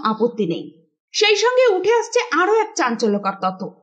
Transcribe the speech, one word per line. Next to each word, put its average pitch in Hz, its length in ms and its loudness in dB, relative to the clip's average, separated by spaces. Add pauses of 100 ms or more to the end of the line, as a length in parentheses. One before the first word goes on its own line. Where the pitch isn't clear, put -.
আপত্তি 214 420 -2
নেই। - 180 -6 (480)
সেই 415 240 2
সঙ্গে 494 280 2 (120)
উঠে 370 180 0
আসছে 453 260 0 (200)
আরও 392 140 2
এক 427 200 2
চাঞ্চল্যকর 214 680 -2
তথ্য। 185 200 -4 (200)